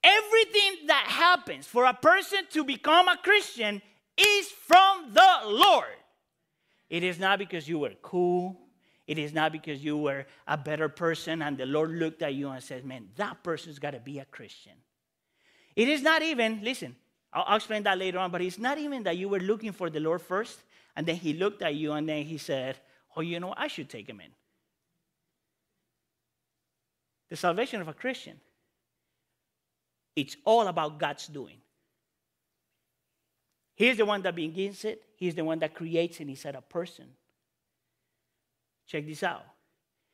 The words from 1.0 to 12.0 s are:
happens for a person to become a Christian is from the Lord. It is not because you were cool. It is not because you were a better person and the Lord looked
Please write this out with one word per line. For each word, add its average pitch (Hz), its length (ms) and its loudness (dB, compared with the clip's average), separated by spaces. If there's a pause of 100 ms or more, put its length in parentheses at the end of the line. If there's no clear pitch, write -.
happens 240 580 2
for 247 200 2
a 247 80 4
person 381 480 4 (100)
to 311 120 -2
become 302 440 4
a 349 100 2
Christian 233 640 0 (340)
is 403 340 4
from 370 640 6
the 349 260 10 (100)
Lord. 233 480 4 (960)
It 170 120 -2
is 180 140 -2
not 190 220 2
because 170 280 -8
you 160 120 -4
were 120 140 -4 (100)
cool. 180 520 0 (520)
It 156 100 -4
is 147 160 -6
not 156 180 2
because 151 320 -10
you 151 140 -2
were 139 300 -4 (200)
a 151 120 -2
better 151 300 -4
person 165 520 -4
and 147 160 -4
the 131 80 -6
Lord 151 240 0
looked 160 320 -4